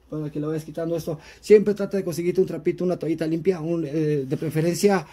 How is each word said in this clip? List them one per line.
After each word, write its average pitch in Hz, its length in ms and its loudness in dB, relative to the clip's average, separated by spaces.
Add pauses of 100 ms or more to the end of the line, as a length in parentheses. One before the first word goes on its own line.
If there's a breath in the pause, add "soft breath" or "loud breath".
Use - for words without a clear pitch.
bueno, 156 220 -6
que 156 80 -6
le 151 80 -4
vayas 156 180 -4
quitando 165 320 -4
esto. 156 220 -6 (200 loud breath)
Siempre 208 360 6
trata 196 220 -4
de 190 60 -2
conseguirte 175 380 0
un 175 60 2
trapito, 170 360 -4
una 175 140 0
toallita 160 300 -4
limpia, 165 340 0
un, 165 240 -2
eh, 151 420 0
de 131 100 -2
preferencia 165 760 2